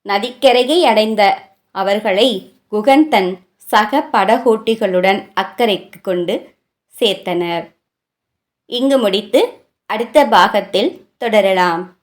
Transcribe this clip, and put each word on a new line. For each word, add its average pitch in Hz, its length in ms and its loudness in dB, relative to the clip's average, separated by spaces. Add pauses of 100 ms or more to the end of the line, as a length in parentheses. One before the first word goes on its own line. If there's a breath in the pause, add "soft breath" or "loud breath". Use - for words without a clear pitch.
நதிக்கரையை 247 840 0
அடைந்த 214 640 0 (200)
அவர்களை 202 800 -2 (180)
குகன் 269 360 2
தன் 190 320 -2 (180)
சக 226 560 -2
படகோட்டிகளுடன் 208 1200 0
அக்கறைக்கு 196 680 -4
கொண்டு 180 520 -6 (460)
சேர்த்தனர். 175 760 -4 (920)
இங்கு 269 320 0
முடித்து 214 680 -2 (200)
அடுத்த 226 400 0
பாகத்தில் 208 840 0 (100)
தொடரலாம். 185 840 0